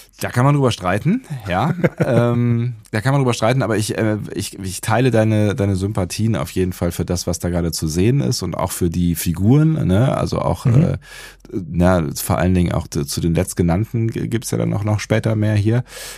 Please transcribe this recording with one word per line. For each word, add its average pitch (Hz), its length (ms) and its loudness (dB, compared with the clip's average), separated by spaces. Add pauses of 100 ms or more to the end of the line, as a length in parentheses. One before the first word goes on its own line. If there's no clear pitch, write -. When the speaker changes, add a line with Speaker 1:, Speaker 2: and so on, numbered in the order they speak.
(220)
Speaker 1:
Da 98 100 -4
kann 123 120 2
man 143 120 6
drüber 135 160 4
streiten, 104 520 0 (240)
ja. 98 260 0 (140)
Speaker 2:
<laughs> - 120 -2
Speaker 1:
Ähm, 120 760 2 (180)
da 110 100 -2
kann 135 120 0
man 139 80 4
drüber 123 120 2
streiten, 123 280 2
aber 104 160 0
ich, 110 200 -2
äh, 107 200 2 (160)
ich, - 260 -8
ich 92 220 -8
teile 117 300 2
deine, 107 440 4
deine 101 200 0
Sympathien 101 600 -2
auf 76 160 -4
jeden 92 220 0
Fall 85 180 -2
für 87 140 -4
das, 90 220 -2
was 87 120 -2
da 90 100 -4
gerade 85 220 0
zu 82 160 -4
sehen 95 320 2
ist 123 220 -2
und 90 140 -6
auch - 160 -2
für 87 180 -2
die 85 260 0
Figuren, 117 720 2
ne? 104 300 2
Also - 220 -2
auch, - 260 -2
Speaker 2:
Mhm. 117 180 4
Speaker 1:
äh, - 140 0 (560)
na, 85 640 2
vor - 220 -2
allen 90 160 2
Dingen 87 200 2
auch 82 140 -2
zu, 73 180 -4
zu - 160 -6
den 85 120 0
letztgenannten 92 800 0
g-, 113 160 -4
gibt's 113 240 -4
ja 113 60 -2
dann 113 160 0
auch 104 100 -4
noch 104 160 0
später 110 360 0
mehr 107 200 2
hier. 110 280 0 (340)